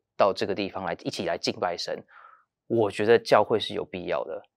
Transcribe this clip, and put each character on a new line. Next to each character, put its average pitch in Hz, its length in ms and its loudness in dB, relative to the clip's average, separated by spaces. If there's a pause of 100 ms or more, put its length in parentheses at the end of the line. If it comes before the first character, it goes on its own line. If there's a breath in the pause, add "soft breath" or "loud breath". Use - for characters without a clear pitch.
(140)
到 104 160 4
这 98 160 -2
个 98 80 -4
地 98 140 -4
方 95 160 -8
来， 87 100 -4 (100)
一 135 40 -8
起 117 160 -6
来 85 140 -4
敬 - 200 -4
拜 90 160 -2
神？ - 300 -8 (640 soft breath)
我 113 240 2
觉 104 160 -2
得 113 120 8
教 110 240 4
会 107 160 0
是 - 140 -6
有 92 100 -6
必 87 260 -10
要 82 160 -2
的， 80 180 -10 (140)